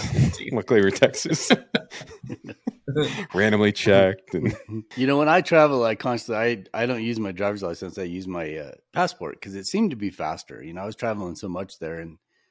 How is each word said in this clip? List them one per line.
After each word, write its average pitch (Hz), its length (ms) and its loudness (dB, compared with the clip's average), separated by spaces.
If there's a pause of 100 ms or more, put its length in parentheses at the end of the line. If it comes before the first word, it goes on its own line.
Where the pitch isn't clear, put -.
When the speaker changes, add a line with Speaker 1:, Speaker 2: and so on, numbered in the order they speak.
(140)
Speaker 1:
<laughs> - 240 4
Dude. - 160 -6
Speaker 2:
<laughs> - 0 -
luckily 110 280 4
we're 98 80 6
Texas. - 680 2
<laughs> - 1800 -8
Randomly 104 380 4
checked. 98 640 4
And 110 200 0 (400)
Speaker 3:
You 131 120 0
know, 139 100 2
when 151 120 2
I 175 120 6
travel, 147 420 4
I 110 120 2
constantly, 113 800 -2
I, 113 100 -2
I - 20 0
don't 120 180 -2
use 117 160 -2
my 101 120 -4
driver's 101 320 -2
license. 87 340 -6
I 98 60 -6
use 90 240 -8
my, 82 300 -6
uh, 73 140 -10 (220)
passport 170 480 -4
'cause 98 140 -12
it 98 120 -10
seemed 208 240 0
to 131 60 -6
be 101 120 -4
faster. 80 540 -10
You 82 100 -14
know, 90 80 -10
I 98 40 -8
was 110 100 -10
traveling 104 400 -4
so 101 140 -10
much 92 300 -8
there, 82 200 -8
and 82 180 -14 (340)